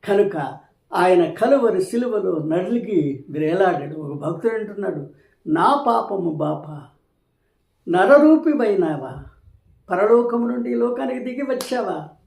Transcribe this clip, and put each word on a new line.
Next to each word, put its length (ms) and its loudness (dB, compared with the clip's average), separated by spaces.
కనుక 520 0
ఆయన 400 4
కలువరి 480 2
సిలువలో 560 -2
నలిగి 920 -2
వేలాడాడు. 640 -2
ఒక 220 -10
భక్తుడు 380 -4
అంటున్నాడు, 540 -8
"నా 400 2
పాపము 440 -2
బాప, 340 -6
నరరూపివైనావా, 1300 4
పరలోకము 580 2
నుండి 240 -4
ఈ 40 -2
లోకానికి 440 -2
దిగి 220 -8
వచ్చావా 680 -6